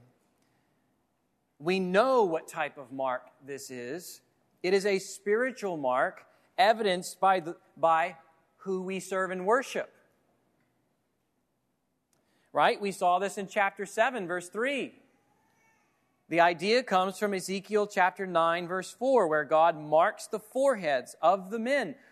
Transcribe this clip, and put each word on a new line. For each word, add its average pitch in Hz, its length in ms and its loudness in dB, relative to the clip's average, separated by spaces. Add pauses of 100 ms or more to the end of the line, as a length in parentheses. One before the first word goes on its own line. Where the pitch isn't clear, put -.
(1600)
We 180 200 0
know 214 440 4
what 160 240 -2
type 151 320 -6
of 127 120 -18
mark 131 360 -4 (180)
this 135 240 -12
is. 127 520 -12 (420)
It 180 100 2
is 196 140 2
a 196 100 2
spiritual 202 800 -4
mark 139 480 -2 (320)
evidenced 196 640 2
by 190 200 4
the, 160 160 -8 (220)
by 165 380 2 (440)
who 190 220 -4
we 190 180 -6
serve 185 300 -4
and 180 160 -6
worship. 233 480 -2 (2500)
Right? 170 300 2
We 202 100 -2
saw 180 280 2
this 190 180 -4
in 196 100 -8
chapter 196 380 -2
seven, 220 400 -2
verse 175 240 -6
three. 226 440 -4 (1400)
The 165 100 2
idea 175 420 4
comes 190 380 0
from 202 160 -2
Ezekiel 196 500 -4
chapter 190 400 0
nine, 170 420 0
verse 185 240 -6
four, 247 360 2
where 151 160 2
God 156 360 4
marks 156 460 2
the 214 140 -8
foreheads 190 840 -2
of 185 300 2
the 233 80 -4
men 233 340 -2 (180)